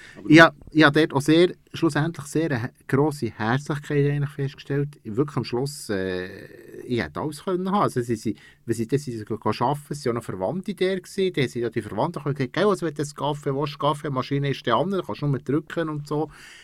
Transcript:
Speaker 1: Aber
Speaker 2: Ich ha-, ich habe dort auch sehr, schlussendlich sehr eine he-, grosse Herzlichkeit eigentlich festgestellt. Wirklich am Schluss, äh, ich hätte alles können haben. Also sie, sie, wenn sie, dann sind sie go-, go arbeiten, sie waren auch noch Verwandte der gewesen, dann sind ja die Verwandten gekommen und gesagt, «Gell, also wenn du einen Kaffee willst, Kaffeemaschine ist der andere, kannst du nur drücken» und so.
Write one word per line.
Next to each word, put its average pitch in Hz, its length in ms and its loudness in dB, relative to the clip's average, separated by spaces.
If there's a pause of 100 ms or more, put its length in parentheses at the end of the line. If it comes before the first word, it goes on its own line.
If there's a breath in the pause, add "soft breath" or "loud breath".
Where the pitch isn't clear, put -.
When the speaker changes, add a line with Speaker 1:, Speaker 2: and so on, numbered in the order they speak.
(180 loud breath)
Speaker 1:
Aber 95 120 -8
Speaker 2:
Ich 160 120 12
ha-, 160 120 10 (180)
ich 156 120 6
habe 151 160 6
dort - 140 2
auch 135 80 4
sehr, 165 340 4 (180)
schlussendlich 156 520 0
sehr 151 260 -2
eine 117 120 -2
he-, 127 60 -6 (160)
grosse 147 420 0
Herzlichkeit 143 840 0
eigentlich 143 200 -2
festgestellt. 143 760 -6
Wirklich 127 320 -2
am 117 80 -2
Schluss, 139 440 -6
äh, 95 920 -6
ich 117 200 -2
hätte 85 200 -6
alles 143 240 -8
können 185 260 -2
haben. 202 120 2
Also 127 180 0
sie, 117 160 -2
sie, 107 180 -4 (300 loud breath)
wenn 113 100 0
sie, 113 120 -4
dann 143 120 0
sind 127 180 -10
sie 107 60 -10
go-, 107 140 -6
go 107 200 -2
arbeiten, 147 360 -2
sie 143 160 -4
waren 117 80 -2
auch - 20 -4
noch - 60 -14
Verwandte 113 480 -4
der 190 260 -2
gewesen, 190 340 -4
dann 135 140 0
sind 117 140 -6
ja 117 80 -2
die 113 120 -4
Verwandten 110 380 -2
gekommen 143 120 -4
und 143 80 -4
gesagt, 127 140 -2
«Gell, 180 120 2
also 185 200 2
wenn 151 80 -4
du 151 80 -6
einen 143 120 -6
Kaffee 143 420 -4
willst, 147 240 -4
Kaffeemaschine 143 720 -2
ist - 160 -4
der 117 100 4
andere, 175 280 0
kannst - 180 -8
du 147 60 -2
nur 135 120 0
drücken» 160 480 -2
und 147 180 -8
so. 151 240 -2 (340 loud breath)